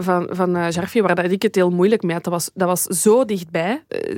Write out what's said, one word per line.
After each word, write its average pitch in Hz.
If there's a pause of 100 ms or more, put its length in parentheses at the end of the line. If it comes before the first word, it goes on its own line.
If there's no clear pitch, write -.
van, 180
van, 180
eh, 170
Jarfi, 175
waar 180
dat 180
ik 196
het 214
heel 180
moeilijk 190
mee 170
had. 170
Dat 175
was, 170
dat 185
was 180
zo 214
dichtbij. 180
Eh, -